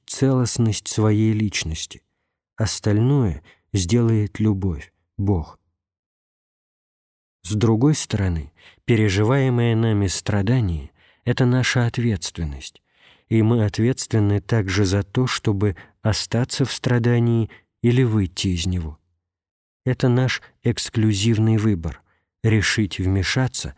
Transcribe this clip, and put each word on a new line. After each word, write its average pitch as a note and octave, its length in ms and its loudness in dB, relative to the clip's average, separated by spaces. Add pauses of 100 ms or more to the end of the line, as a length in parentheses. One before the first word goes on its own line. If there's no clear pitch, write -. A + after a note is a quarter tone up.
целостность B2 800 0
своей A2 440 2
личности. G2 720 -6 (540)
Остальное — A2 880 0 (300)
сделает G#2+ 680 0
любовь, F#2+ 520 -2 (240)
Бог. G2 420 -2 (1800)
С - 120 -8
другой A2+ 400 2
стороны, F2+ 580 -4 (340)
переживаемое A#2 880 2
нами A2 300 2
страдание — G2+ 840 -2 (320)
это B2 200 0
наша B2 400 2
ответственность, F#2+ 960 -4 (480)
и A2+ 140 4
мы A2 240 2
ответственны G#2 760 0
также G2+ 460 0
за G2 160 0
то, B2+ 240 -2
чтобы G2+ 500 -2 (240)
остаться A#2 640 -2
в A#2 80 -4
страдании A#2 800 0 (320)
или B2 200 4
выйти G#2+ 460 0
из E2+ 180 -2
него. E2+ 320 -4 (840)
Это B2+ 240 0
наш B2 320 2 (220)
эксклюзивный A2 960 0
выбор — F#2 440 -2 (400)
решить A2 560 0
вмешаться F#2+ 800 -2